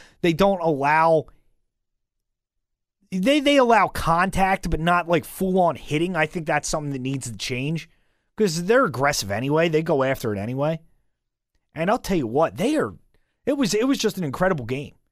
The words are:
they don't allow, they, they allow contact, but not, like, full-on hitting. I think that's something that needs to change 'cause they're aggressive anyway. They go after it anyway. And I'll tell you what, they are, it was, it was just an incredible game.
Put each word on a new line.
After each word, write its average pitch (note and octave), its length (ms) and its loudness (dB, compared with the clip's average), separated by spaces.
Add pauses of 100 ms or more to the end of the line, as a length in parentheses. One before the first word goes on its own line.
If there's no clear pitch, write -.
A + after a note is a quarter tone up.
(220)
they - 120 2
don't G3 280 2
allow, D#3 640 2 (1800)
they, A3+ 280 2
they C#4+ 180 4
allow A3+ 300 6
contact, F#3+ 840 0
but D#3+ 120 -2
not, F3 260 2
like, E3+ 180 2
full-on F#3 520 0
hitting. E3+ 380 -4
I D#3 120 0
think D#3+ 180 -8
that's D3+ 240 -2
something D3 220 -4
that C3+ 100 -6
needs B2+ 300 -6
to G#2 60 -12
change C#3 520 -6 (460)
'cause F3 300 0
they're A#3+ 200 4
aggressive C3+ 460 -2
anyway. C#3+ 380 0
They D#3 120 0
go D#3+ 220 0
after C3 320 -2
it - 20 -6
anyway. C3+ 440 -4 (920)
And E3 160 -4
I'll A#3 80 0
tell G3+ 200 -2
you B2+ 100 -2
what, A#2+ 300 0
they B3 180 0
are, A#2+ 180 -2 (520)
it C#4 80 0
was, C4+ 200 0
it A3 140 0
was C#4 100 2
just G#3+ 200 -2
an F3+ 60 -4
incredible D3 420 -2
game. C3 280 -8 (180)